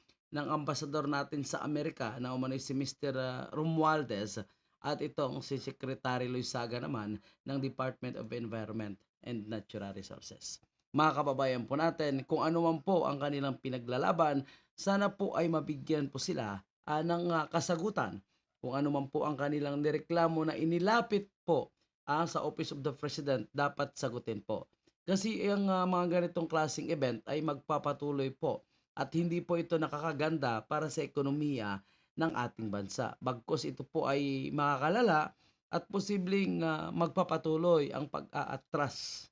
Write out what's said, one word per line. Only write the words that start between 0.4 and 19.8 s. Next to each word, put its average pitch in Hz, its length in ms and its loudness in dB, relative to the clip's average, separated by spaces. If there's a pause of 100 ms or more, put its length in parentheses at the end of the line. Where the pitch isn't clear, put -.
ambasador 147 560 -2
natin 143 400 -2
sa - 160 -4
Amerika 143 560 -2
na 127 160 -4
umano'y 131 240 -2
si 135 160 -4
Mister, 139 400 -2
ah, 127 400 -4
Romualdez 151 880 2 (400)
at 147 160 -2
itong 135 400 -2
si 139 180 -4
Secretary 127 720 -4
Luis 127 240 -2
Saga 120 320 -4
naman 107 340 -4 (300)
ng 139 100 -4
Department 131 640 -4
of 113 160 -8
Environment 110 640 -6 (240)
and 113 240 -6
Natural 101 480 -8
Resources. - 640 -14 (320)
Mga 156 200 4 (120)
kababayan 135 400 2
po 139 160 -2
natin, 156 480 0
kung 147 160 2
ano 165 240 2
man 160 160 0
po 165 240 4
ang 139 80 0
kanilang 139 480 -2
pinaglalaban, 139 800 2 (320)
sana 196 320 2
po 202 320 0
ay 170 80 4
mabigyan 147 640 0
po 131 80 -8
sila, 107 400 -2 (240)
ah, 151 180 0
ng, 170 300 2
ah, 156 160 2
kasagutan. 165 720 0 (400)
Kung 123 160 -4
ano 143 160 2
man 139 160 0
po 147 160 0
ang 147 160 0
kanilang 143 400 0
nireklamo 160 640 2